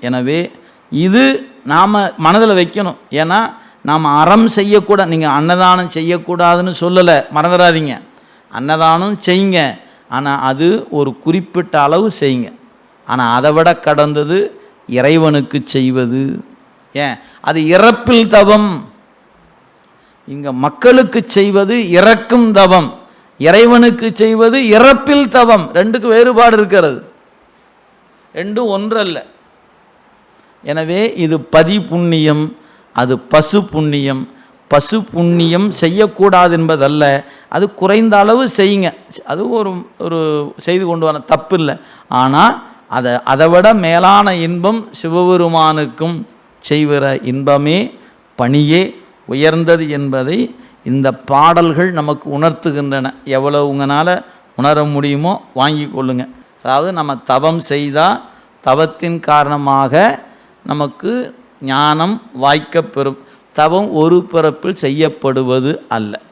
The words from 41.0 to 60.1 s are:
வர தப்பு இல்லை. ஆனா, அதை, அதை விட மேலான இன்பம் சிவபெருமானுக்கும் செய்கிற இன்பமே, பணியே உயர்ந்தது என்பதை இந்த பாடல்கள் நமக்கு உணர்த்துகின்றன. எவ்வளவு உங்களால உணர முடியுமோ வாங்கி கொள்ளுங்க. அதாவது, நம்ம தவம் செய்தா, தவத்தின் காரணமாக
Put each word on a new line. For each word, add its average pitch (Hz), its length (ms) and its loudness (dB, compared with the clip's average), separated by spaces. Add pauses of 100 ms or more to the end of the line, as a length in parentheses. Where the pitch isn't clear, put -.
வர 156 120 -2
தப்பு 160 400 -2
இல்லை. 143 200 -2 (300)
ஆனா, 135 560 0 (260)
அதை, 120 340 -4
அதை 143 260 2
விட 180 240 6
மேலான 185 600 2
இன்பம் 175 560 -4
சிவபெருமானுக்கும் 165 1400 0 (320)
செய்கிற 143 640 -2
இன்பமே, 143 720 -2 (420)
பணியே 147 680 0 (240)
உயர்ந்தது 160 640 0
என்பதை 143 640 -6 (280)
இந்த 131 280 0
பாடல்கள் 165 800 0
நமக்கு 147 480 -6
உணர்த்துகின்றன. 143 720 -4 (100)
எவ்வளவு 139 500 -2
உங்களால 143 500 -2 (320)
உணர 147 280 0
முடியுமோ 147 720 -4
வாங்கி 147 320 -2
கொள்ளுங்க. 131 440 -6 (340)
அதாவது, 143 300 -2
நம்ம 151 220 -6
தவம் 143 440 -2
செய்தா, 147 680 -2 (360)
தவத்தின் 156 580 -2
காரணமாக 143 1000 0 (460)